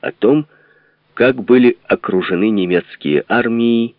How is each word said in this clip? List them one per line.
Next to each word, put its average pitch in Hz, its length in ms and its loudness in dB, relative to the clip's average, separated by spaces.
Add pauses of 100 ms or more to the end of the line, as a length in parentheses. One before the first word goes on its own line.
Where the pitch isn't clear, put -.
о 65 100 -8
том, 147 360 0 (640)
как 123 300 0
были 123 340 4 (100)
окружены 95 640 -2
немецкие 87 800 -2
армии 117 680 -2